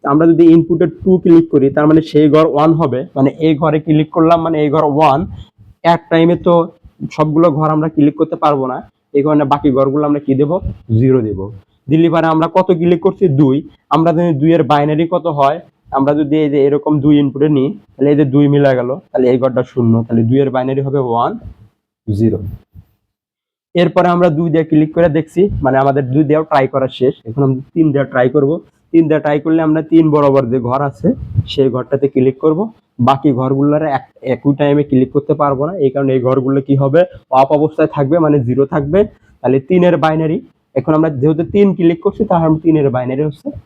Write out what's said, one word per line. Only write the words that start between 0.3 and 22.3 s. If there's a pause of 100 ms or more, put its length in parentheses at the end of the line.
ইনপুটে (160)
টু
ক্লিক
করি,
তার
মানে (100)
সেই
ঘর
ওয়ান
হবে, (160)
মানে (160)
এই
ঘরে
ক্লিক
করলাম
মানে
এই
ঘর (120)
ওয়ান। (640)
এক (100)
টাইমে
তো (560)
সবগুলো
ঘর
আমরা
ক্লিক
করতে
পারবো
না, (340)
এই
কারণে
বাকি
ঘরগুলো
আমরা
কি
দেব? (460)
জিরো
দেব। (500)
দিলে
পারে
আমরা
কত (120)
ক্লিক
করছি?
দুই। (380)
আমরা
জানি
দুইয়ের
বাইনারি
কত
হয়, (320)
আমরা
যদি
এই
যে
এরকম
দুই
ইনপুটে
নিই, (240)
তাহলে
এই
যে
দুই
মিলা
গেল, (200)
তাহলে
এই
ঘরটা
শূন্য, (140)
তাহলে
দুইয়ের
বাইনারি
হবে
ওয়ান, (760)
জিরো। (1400)